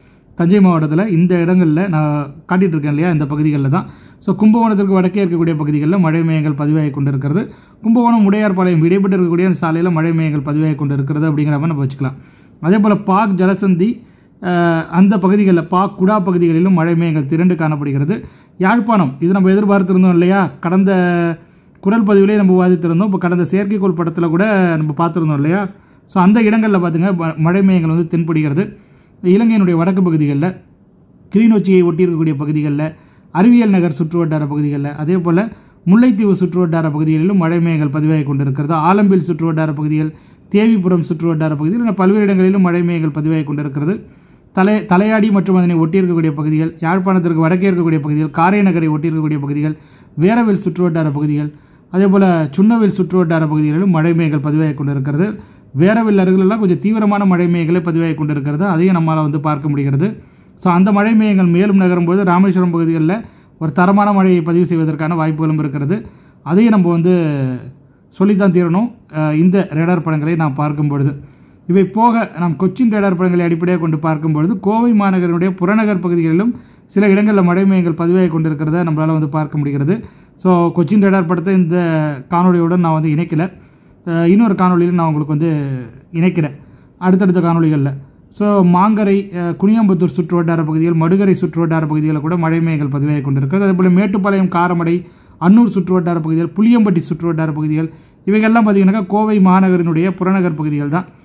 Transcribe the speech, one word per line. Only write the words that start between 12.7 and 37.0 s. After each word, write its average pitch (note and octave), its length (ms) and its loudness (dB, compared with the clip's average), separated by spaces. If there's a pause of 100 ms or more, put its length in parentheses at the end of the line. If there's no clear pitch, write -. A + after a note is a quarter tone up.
போல G#3 180 2
பாக் G3+ 440 0
ஜலசந்தி, F#3 480 0 (540)
அஹ், E3+ 480 0
அந்த F#3+ 280 4
பகுதிகளில், F#3 500 2
பாக் G3 300 -2
குடா F#3+ 260 2
பகுதிகளிலும் F3 540 0
மழை E3 160 0
மேகங்கள் D#3 380 -2
திரண்டு F3 220 2
காணப்படுகிறது. D3 640 -2 (420)
யாழ்ப்பாணம், G3+ 640 0
இது E3+ 120 0
நம்ம F#3+ 180 2
எதிர்பார்த்திருந்தோம் F#3+ 640 2
இல்லையா, F3+ 240 2 (200)
கடந்த F#3+ 300 0 (920)
குரல் G#3 260 0
பதிவிலே G3+ 280 4
நம்ம F#3+ 160 2
விவாதித்திருந்தோம். F3+ 580 2
இப்போ F#3+ 80 -2
கடந்த F3 320 -2
செயற்கைக்கோள் G3 500 -2
படத்துல E3+ 280 -2
கூட E3+ 160 0 (320)
நம்ம D#3 220 -4
பார்த்திருந்தோம் E3 440 -2
இல்லையா. F3 200 0 (440)
So, F#3+ 160 0
அந்த G#3 200 4
இடங்கள்ல G#3+ 380 2
பாத்துங்க, E3+ 300 0 (100)
ம-, D#3+ 160 -4
மழை E3+ 260 2
மேகங்கள் F3 320 2
வந்து E3 180 -2
தென்படுகிறது. D#3 520 -2 (580)
இலங்கையினுடைய G3 540 2
வடக்கு F#3 260 0
பகுதிகளில், D#3 480 0 (800)
கிளிநொச்சியை F#3+ 520 4
ஒட்டி E3+ 200 0
இருக்கக்கூடிய D#3+ 320 0
பகுதிகளில், D3+ 520 -2 (500)
அறிவியல் A#3 320 4
நகர் F3 280 0
சுற்றுவட்டார D#3+ 480 -2
பகுதிகள்ல, C#3+ 480 -4
அதே D3+ 240 -2
போல E3+ 200 0 (480)
முல்லைத்தீவு G#3 540 4
சுற்றுவட்டார E3 520 0
பகுதிகளிலும் D#3 440 0